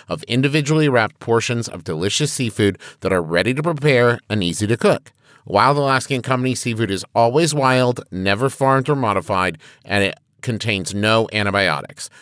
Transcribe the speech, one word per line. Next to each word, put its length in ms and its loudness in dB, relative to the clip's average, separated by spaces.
of 180 -6
individually 600 0
wrapped 300 2
portions 500 -2
of 160 -10
delicious 480 -2
seafood 460 0
that 120 -2
are 120 2
ready 320 0
to 80 -6
prepare 560 2
and 140 -2
easy 240 -2
to 100 0
cook. 340 0
Wild 300 4
Alaskan 440 0
Company 320 -2
seafood 380 -2
is 120 -4
always 400 2
wild, 460 2
never 400 0
farmed 380 0
or 60 2
modified, 640 0
and 200 0
it 160 -2
contains 520 -4
no 400 2
antibiotics. 760 -2